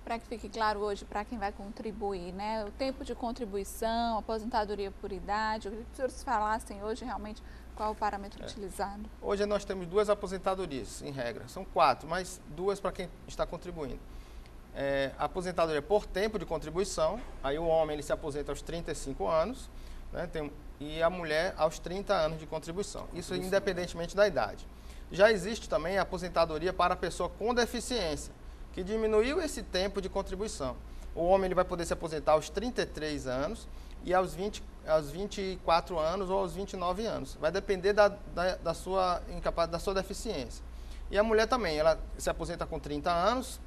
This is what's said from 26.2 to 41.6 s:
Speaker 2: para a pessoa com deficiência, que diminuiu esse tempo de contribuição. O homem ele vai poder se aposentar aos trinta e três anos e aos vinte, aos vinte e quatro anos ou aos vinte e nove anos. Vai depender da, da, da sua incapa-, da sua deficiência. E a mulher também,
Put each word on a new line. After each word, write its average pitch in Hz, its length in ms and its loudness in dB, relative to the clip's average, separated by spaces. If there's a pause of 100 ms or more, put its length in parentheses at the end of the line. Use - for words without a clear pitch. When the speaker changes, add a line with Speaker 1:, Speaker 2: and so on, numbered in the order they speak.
Speaker 2:
para 180 200 4
a 180 40 -2
pessoa 175 320 -2
com 226 240 0
deficiência, 226 800 0 (400)
que 185 100 -4
diminuiu 220 560 4
esse 302 220 -2
tempo 190 400 0
de 185 80 -2
contribuição. 185 680 -2 (380)
O 165 120 0
homem 190 200 8
ele 180 80 2
vai 175 100 6
poder 175 220 0
se 165 80 2
aposentar 156 380 2
aos 151 180 6
trinta 226 320 -2
e 165 60 2
três 147 400 -4
anos 135 400 -2 (360)
e 160 80 -2
aos 180 220 4
vinte, 190 300 -4 (240)
aos 156 240 4
vinte 196 280 -4
e 190 240 -2
quatro 170 360 4
anos 180 320 2
ou 190 80 4
aos 180 160 -2
vinte 190 180 -6
e 196 40 -6
nove 180 280 0
anos. 135 340 -4
Vai 156 120 4
depender 190 420 2
da, 202 140 10
da, 180 480 0
da 165 180 0
sua 180 560 2
incapa-, 170 380 0
da 165 100 -2
sua 190 160 0
deficiência. 185 720 -4 (480)
E 196 80 4
a 208 40 8
mulher 220 220 6
também, 214 320 2